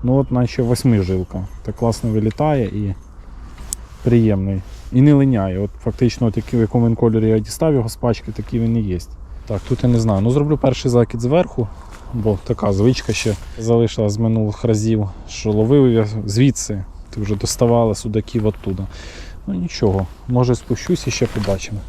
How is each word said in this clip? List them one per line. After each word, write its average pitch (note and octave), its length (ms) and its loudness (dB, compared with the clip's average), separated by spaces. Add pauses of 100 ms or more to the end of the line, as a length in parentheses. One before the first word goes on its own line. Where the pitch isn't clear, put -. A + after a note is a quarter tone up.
ну, B2 120 4
от C3+ 160 2
наче B2 300 0
восьмижилка. G2 840 2 (160)
Так G#2+ 120 -8
класно A#2 340 0
вилітає A2+ 560 0
і G2 300 -4 (1080)
приємний. G2+ 580 2 (300)
І B2 100 4
не D3 120 8
линяє. A2+ 460 2
От G2+ 120 -2 (120)
фактично, A#2 440 0
от G#2+ 100 0
який, A#2 220 -2
в - 20 4
якому A#2 260 2
він A2+ 80 2
кольорі A2 340 2
я A2 100 4
дістав D#3 340 0
його A#2 160 0
з - 60 -10
пачки, A#2 360 -2
такий A2+ 280 -6
він A2+ 180 2
і A2+ 40 0
є. F#2 180 -2 (480)
Так, G#2 200 -4
тут - 160 0
я B2 60 4
не A#2+ 100 4
знаю. G#2+ 220 2
Ну, A#2 100 2
зроблю D3 260 2
перший C3 340 0
закид A#2+ 300 2
зверху, C3 460 0 (460)
бо G#2+ 300 0
така G#2 300 0
звичка A2+ 400 2
ще G#2 220 0 (240)
залишилась A2+ 540 2
з G#2 40 -4
минулих A2 460 0
разів, G#2+ 460 2 (180)
що - 240 -4
ловив A#2+ 400 4
я A2+ 160 4 (180)
звідси, G#2+ 580 0 (260)
ти - 120 -8
вже G#2 140 -2
доставала A#2 600 2
судаків G#2+ 500 -4
оттуда. F#2+ 420 -4 (600)
Ну, G3+ 60 -4
нічого, G#2 540 0 (200)
може, B2 280 2
спущусь - 520 -4
і A#2+ 40 -4
ще - 140 0
побачимо. G2+ 640 -4